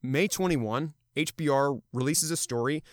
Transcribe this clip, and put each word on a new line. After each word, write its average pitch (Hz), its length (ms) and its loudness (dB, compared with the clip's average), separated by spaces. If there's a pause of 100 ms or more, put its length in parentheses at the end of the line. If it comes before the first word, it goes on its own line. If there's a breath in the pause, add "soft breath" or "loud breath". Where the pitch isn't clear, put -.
May 135 240 2
twenty-one, 147 640 0 (220)
H 151 200 -2
B 156 140 0
R 139 300 2 (120)
releases 147 380 0
a 165 80 -2
story 127 560 -2